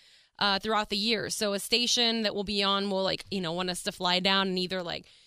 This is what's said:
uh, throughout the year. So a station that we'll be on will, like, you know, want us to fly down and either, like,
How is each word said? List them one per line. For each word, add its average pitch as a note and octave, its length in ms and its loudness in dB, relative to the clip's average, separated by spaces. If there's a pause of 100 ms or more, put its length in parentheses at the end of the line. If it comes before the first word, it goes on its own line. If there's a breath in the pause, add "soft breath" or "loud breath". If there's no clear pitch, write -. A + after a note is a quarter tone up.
(380 soft breath)
uh, G3 220 2
throughout G#3+ 320 0
the G#3+ 60 0
year. G#3+ 340 0
So G#3 220 0
a G3 60 -2
station A#3 640 2
that G#3 140 -2
we'll G3+ 80 -2
be G3+ 180 0
on G3 300 2
will, F#3+ 100 0
like, - 300 -2
you G3 100 -2
know, E3 120 -4
want F3+ 180 -2
us F3 120 -8
to G#3 80 -4
fly F3+ 280 0
down G3 300 2
and F#3 100 0
either, F3+ 240 -4
like, D#3+ 240 -8 (200 soft breath)